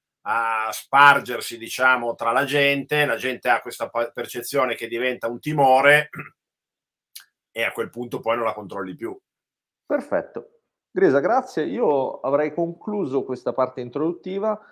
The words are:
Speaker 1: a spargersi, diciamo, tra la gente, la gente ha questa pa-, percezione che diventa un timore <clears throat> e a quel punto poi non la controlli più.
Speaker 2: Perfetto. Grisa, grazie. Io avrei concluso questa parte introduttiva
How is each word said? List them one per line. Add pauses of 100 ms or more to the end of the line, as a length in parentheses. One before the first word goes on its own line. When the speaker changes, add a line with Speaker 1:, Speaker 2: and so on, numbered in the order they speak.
(280)
Speaker 1:
a
spargersi,
diciamo,
tra
la
gente,
la
gente
ha
questa
pa-,
percezione
che
diventa
un
timore
<clears throat>
e
a
quel
punto
poi
non
la
controlli
più. (680)
Speaker 2:
Perfetto. (400)
Grisa,
grazie.
Io
avrei
concluso
questa
parte
introduttiva (140)